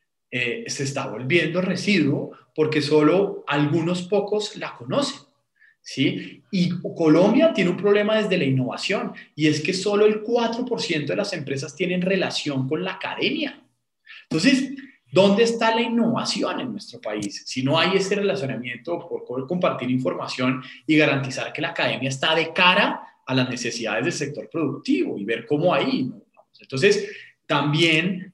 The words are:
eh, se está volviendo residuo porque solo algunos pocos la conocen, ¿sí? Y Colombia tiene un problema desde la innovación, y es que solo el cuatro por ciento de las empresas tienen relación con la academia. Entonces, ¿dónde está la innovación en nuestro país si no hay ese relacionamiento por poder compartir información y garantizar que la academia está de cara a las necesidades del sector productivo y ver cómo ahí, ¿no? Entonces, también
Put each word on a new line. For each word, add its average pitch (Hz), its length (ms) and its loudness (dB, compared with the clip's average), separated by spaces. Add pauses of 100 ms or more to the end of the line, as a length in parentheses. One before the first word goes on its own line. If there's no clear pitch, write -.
(320)
eh, 117 360 -4
se - 160 -6
está - 240 -6
volviendo 156 540 0
residuo 185 720 0 (220)
porque - 280 0
solo 156 680 4
algunos 160 560 0
pocos 208 540 -2
la 151 180 -10
conocen, - 460 -4 (600)
¿sí? - 680 -4
Y 180 180 2 (260)
Colombia 202 580 6
tiene - 180 2
un - 60 -2
problema 208 400 4
desde 190 200 0
la 139 60 0
innovación, 135 680 -2 (200)
y 156 140 2
es 151 140 2
que 185 120 -2
solo 202 320 2
el 214 160 4
cuatro 233 440 -2
por 202 160 -4
ciento 151 320 -2
de 190 40 -2
las 196 160 -4
empresas 139 420 -6
tienen 180 260 -2
relación 151 680 -2
con 156 160 -2
la 185 100 -6
academia. 185 680 -4 (600)
Entonces, 233 500 2 (380)
¿dónde 202 320 6
está 226 300 2
la 226 80 2
innovación 214 800 0
en - 140 -8
nuestro 101 260 -14
país 107 460 -6
si 131 180 -6
no 147 160 2
hay 180 160 2
ese 190 200 2
relacionamiento 135 920 -4
por 117 180 -8
poder 131 220 -6
compartir 139 420 -2
información 127 720 -2 (240)
y 156 120 4
garantizar 131 560 0
que 147 80 -8
la 165 80 -4
academia 127 400 -4
está 160 260 -2
de 165 160 0
cara 202 500 4 (240)
a 131 80 -4
las 127 160 2
necesidades 117 540 -4
del 170 100 -2
sector 123 380 -8
productivo 135 640 -2
y 101 60 -8
ver 113 220 -4
cómo 160 280 2
ahí, - 300 0
¿no? - 180 -8 (380)
Entonces, 175 500 2 (360)
también 160 880 0